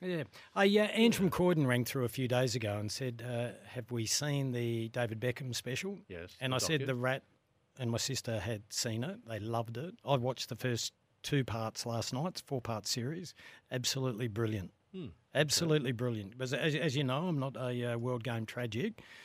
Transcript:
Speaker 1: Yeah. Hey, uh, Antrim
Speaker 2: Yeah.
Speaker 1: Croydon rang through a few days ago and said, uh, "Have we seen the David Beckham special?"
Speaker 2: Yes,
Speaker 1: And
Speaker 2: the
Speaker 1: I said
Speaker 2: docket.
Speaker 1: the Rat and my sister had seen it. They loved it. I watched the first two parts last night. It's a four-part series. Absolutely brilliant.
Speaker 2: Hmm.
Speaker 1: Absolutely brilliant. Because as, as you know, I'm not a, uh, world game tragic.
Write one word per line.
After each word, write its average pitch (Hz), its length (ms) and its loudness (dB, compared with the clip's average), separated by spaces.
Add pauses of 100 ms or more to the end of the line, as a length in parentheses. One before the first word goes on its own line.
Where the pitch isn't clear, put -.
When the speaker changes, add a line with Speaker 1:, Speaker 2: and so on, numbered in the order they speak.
Speaker 1:
Yeah. 180 220 -2 (300)
Hey, 202 240 8
uh, 214 100 6
Antrim 208 400 6
Speaker 2:
Yeah. - 20 0
Speaker 1:
Croydon 170 360 4
rang 123 200 4
through 131 180 0
a 117 60 2
few 127 180 -2
days 123 260 4
ago 104 220 0
and 104 160 -4
said, 117 340 -4
uh, 120 260 -2 (160)
"Have 123 220 -8
we 117 140 0
seen 139 480 0
the 117 380 0
David 113 280 -2
Beckham 123 360 -2
special?" 180 440 -4 (100)
Speaker 2:
Yes, 87 340 -10
Speaker 1:
And 131 100 0
Speaker 2:
the 131 40 4
Speaker 1:
I - 20 2
said 151 220 2
Speaker 2:
docket. 135 80 -2
Speaker 1:
the 135 60 2
Rat 127 280 0 (560)
and 123 120 -2
my 117 60 2
sister 113 440 -2
had 104 280 -4
seen 113 340 -2
it. 185 240 -8
They 110 120 -6
loved 117 400 -4
it. 170 160 -8 (100)
I 143 140 4
watched 123 320 -2
the 123 60 -6
first 120 360 -2 (300)
two 143 200 2
parts 113 440 -4
last 117 260 -2
night. 131 160 -2
It's - 140 -10
a - 20 -20
four-part 117 420 -4
series. 147 460 -4 (400)
Absolutely 127 560 0
brilliant. 107 460 -2 (180)
Speaker 2:
Hmm. 185 140 -10 (280)
Speaker 1:
Absolutely 151 580 4
brilliant. 113 400 -2
Because 127 200 -4
as, 143 220 2
as 147 220 2
you 147 80 2
know, 139 240 2
I'm 160 100 2
not 135 180 -2
a, 123 380 -2
uh, - 20 0
world 120 280 -2
game 117 200 -2
tragic. 123 560 -4 (240)